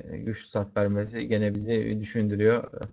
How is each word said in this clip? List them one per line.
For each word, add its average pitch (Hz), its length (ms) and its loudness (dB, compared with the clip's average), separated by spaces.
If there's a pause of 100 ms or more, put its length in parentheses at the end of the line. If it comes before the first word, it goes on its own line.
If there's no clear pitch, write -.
(180)
güçlü 110 300 -6
sat 101 300 -2
vermesi 104 500 0
gene 104 260 2
bizi 110 460 0
düşündürüyor. 107 720 2 (220)